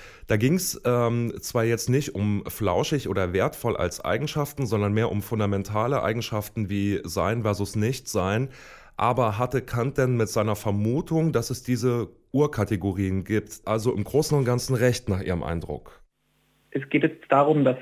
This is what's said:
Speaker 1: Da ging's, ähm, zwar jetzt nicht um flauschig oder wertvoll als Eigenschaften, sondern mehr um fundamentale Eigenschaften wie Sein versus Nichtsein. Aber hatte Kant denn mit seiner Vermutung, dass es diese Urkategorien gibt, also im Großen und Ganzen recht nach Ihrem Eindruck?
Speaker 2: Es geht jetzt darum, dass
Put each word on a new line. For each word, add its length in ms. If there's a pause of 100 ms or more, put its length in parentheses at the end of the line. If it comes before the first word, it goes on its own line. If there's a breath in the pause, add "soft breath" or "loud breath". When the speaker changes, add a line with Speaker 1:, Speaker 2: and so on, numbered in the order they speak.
(280 loud breath)
Speaker 1:
Da 100
ging's, 460
ähm, 560
zwar 240
jetzt 240
nicht 280
um 320
flauschig 600
oder 240
wertvoll 440
als 280
Eigenschaften, 640
sondern 260
mehr 200
um 100
fundamentale 800
Eigenschaften 640
wie 360
Sein 380
versus 340
Nichtsein. 720 (480 loud breath)
Aber 420
hatte 240
Kant 360
denn 180
mit 120
seiner 280
Vermutung, 760
dass 200
es 120
diese 460 (240)
Urkategorien 920
gibt, 440
also 280
im 80
Großen 340
und 100
Ganzen 280
recht 340
nach 120
Ihrem 240
Eindruck? 560 (720)
Speaker 2:
Es 160
geht 160
jetzt 240
darum, 340
dass 200